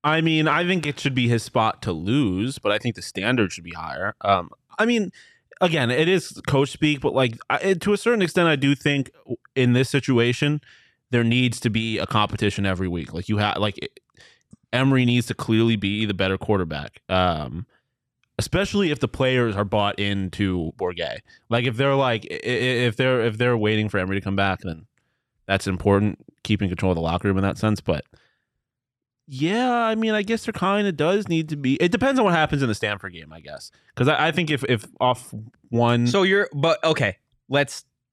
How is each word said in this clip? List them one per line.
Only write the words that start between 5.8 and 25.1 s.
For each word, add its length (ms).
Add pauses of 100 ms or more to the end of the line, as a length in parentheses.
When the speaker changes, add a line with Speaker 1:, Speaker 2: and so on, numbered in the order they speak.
Speaker 1:
it 160
is 400
coach 220
speak, 320
but, 120
like, 240 (120)
I, 80
it, 240
to 100
a 60
certain 240
extent, 260
I 80
do 200
think 360 (140)
w-, 100 (220)
in 160
this 160
situation, 720 (500)
there 140
needs 340
to 100
be 280
a 100
competition 580
every 220
week. 260
Like, 140
you 120
ha-, 200
like, 200
it, 200 (720)
Emory 320
needs 240
to 60
clearly 420
be 300
the 80
better 240
quarterback, 720
um, 560 (720)
especially 540
if 100
the 80
players 480
are 80
bought 340
into 800
Bourguet. 420 (300)
Like, 160
if 100
they're, 200
like, 360
i-, 40
i-, 520
if 80
they're, 240
if 180
they're 200
waiting 320
for 80
Emory 200
to 60
come 140
back, 240
then 260 (580)